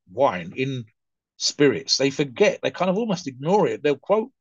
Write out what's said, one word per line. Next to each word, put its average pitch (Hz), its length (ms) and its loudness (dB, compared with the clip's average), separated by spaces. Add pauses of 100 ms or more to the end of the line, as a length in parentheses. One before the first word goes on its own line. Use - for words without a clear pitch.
(100)
wine, 95 460 -2
in 131 280 -6 (520)
spirits. - 600 2
They 135 120 2
forget. 147 520 0
They - 80 -2
kind 185 200 -2
of 180 60 0
almost 214 300 -4
ignore 147 400 2
it. 113 160 -2
They'll 143 160 2
quote, 220 320 0 (100)